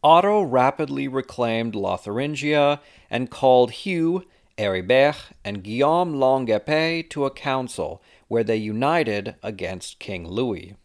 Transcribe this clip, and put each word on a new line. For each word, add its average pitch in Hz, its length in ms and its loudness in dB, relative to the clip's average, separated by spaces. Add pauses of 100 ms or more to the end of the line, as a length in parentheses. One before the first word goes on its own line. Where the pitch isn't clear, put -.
Otto 190 380 6
rapidly 139 640 0
reclaimed 117 680 -4
Lotharingia 143 1040 -2 (320)
and 120 200 -4
called 127 420 4
Hugh, 175 520 -2 (340)
Heribert, 107 580 2 (280)
and 101 200 -8
Guillaume 151 500 0
Longuepée 135 960 0
to 143 140 -4
a 135 60 -2
council, 123 720 -6 (260)
where 113 160 0
they 110 120 0
united 110 880 -2
against 92 560 -10
King 87 300 -10
Louis. 98 460 -6 (100)